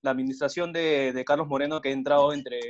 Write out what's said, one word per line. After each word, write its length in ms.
La 100
administración 600
de, 400
de 140
Carlos 240
Moreno, 320
que 80
ha 20
entrado 400
entre 380